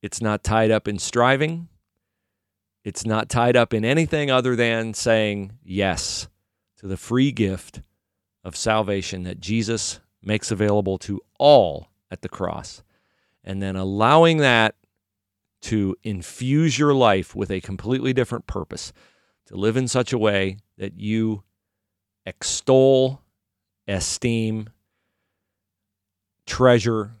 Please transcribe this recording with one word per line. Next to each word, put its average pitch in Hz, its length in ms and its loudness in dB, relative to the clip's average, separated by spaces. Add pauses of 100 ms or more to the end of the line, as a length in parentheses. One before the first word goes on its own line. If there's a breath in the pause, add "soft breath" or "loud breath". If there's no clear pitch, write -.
It's - 180 -10
not 107 220 0
tied 113 260 2
up 110 180 2
in 101 120 -4
striving. 147 680 0 (1160)
It's - 220 -10
not 110 240 -2
tied 123 280 4
up 117 160 4
in 110 100 0
anything 147 460 0
other 127 260 2
than 113 380 0
saying 107 680 0
yes 92 640 -4 (500)
to 101 100 -16
the 95 100 -6
free 131 340 0
gift 101 500 -4 (600)
of 90 120 -14
salvation 98 680 -2
that 92 160 -10
Jesus 104 600 -4 (220)
makes 104 300 -4
available 101 480 0
to 101 220 -8 (180)
all 113 480 4 (240)
at 92 100 -16
the - 80 -10
cross, - 540 -10 (600)
and 95 180 -8
then 95 140 -6
allowing 117 640 4
that 120 380 4 (880)
to 101 420 -2
infuse 123 760 -2
your 147 140 2
life 107 420 2
with 101 160 -6
a 95 80 -4
completely 123 540 -4
different 120 340 -2
purpose, - 460 -10 (520 soft breath)
to 101 100 -18
live 107 200 0
in 127 120 0
such 123 260 0
a 123 40 0
way 98 400 0 (200)
that 98 220 -12
you 107 440 -2 (840)
extol, 131 960 2 (680)
esteem, 110 840 -4 (1800)
treasure, 117 760 2